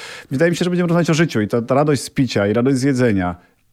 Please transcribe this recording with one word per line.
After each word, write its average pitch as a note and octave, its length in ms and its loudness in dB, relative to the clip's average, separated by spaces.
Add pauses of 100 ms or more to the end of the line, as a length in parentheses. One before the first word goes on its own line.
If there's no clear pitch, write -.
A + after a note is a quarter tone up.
(300)
Wydaje D#3+ 200 2
mi E3+ 60 -2
się, F3 80 -2
że F3+ 60 0
będziemy F3+ 180 0
rozmawiać E3 220 2
o E3 40 2
życiu D3 260 0
i G#2 80 -2
ta, A#2+ 140 -2
ta A#2 120 -2
radość D3 280 2
z - 80 -14
picia A2+ 360 0
i G#2 60 0
radość B2 240 2
z B2 60 -2
jedzenia, A#2 520 0 (380)